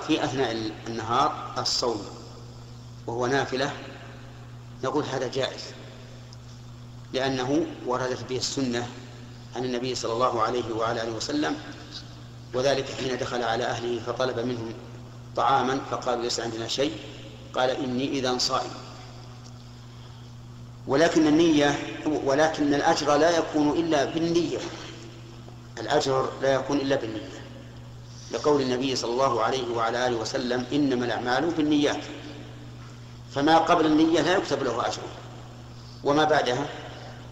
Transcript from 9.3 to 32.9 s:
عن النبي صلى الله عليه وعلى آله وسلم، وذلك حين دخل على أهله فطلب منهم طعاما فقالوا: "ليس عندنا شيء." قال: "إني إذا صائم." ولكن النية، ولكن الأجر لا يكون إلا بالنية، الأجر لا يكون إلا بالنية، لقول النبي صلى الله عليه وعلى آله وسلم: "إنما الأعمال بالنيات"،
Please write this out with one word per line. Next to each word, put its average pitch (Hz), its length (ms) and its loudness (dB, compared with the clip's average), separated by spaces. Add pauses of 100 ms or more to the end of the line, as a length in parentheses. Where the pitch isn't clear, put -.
عن 127 100 -4
النبي 123 300 -2
صلى 113 180 -2
الله 117 280 2
عليه 117 320 0
وعلى 113 300 0
آله 117 80 -2
وسلم، 147 440 -2 (1000)
وذلك 131 380 2
حين 127 260 -2
دخل 123 260 -2
على 117 200 2
أهله 120 420 -2
فطلب 120 340 0
منهم 117 340 -2 (600)
طعاما 131 440 4 (120)
فقالوا: 120 320 0
"ليس 120 160 0
عندنا 113 280 -4
شيء." 147 300 0 (580)
قال: 127 140 4
"إني 131 400 0
إذا 127 280 0
صائم." 127 320 0 (2250)
ولكن 156 400 6
النية، 147 520 8 (460)
ولكن 147 480 4
الأجر 147 440 4
لا 165 200 6
يكون 151 320 2
إلا 151 360 4
بالنية، 165 540 0 (1200)
الأجر 131 500 2 (120)
لا 135 120 4
يكون 139 240 2
إلا 139 180 2
بالنية، 110 460 -4 (880)
لقول 143 300 4
النبي 127 340 2
صلى 117 160 -2
الله 120 320 4
عليه 120 320 0
وعلى 120 320 2
آله 120 100 2
وسلم: 123 560 -2
"إنما 131 320 4
الأعمال 123 460 2
بالنيات"، 147 520 2 (1300)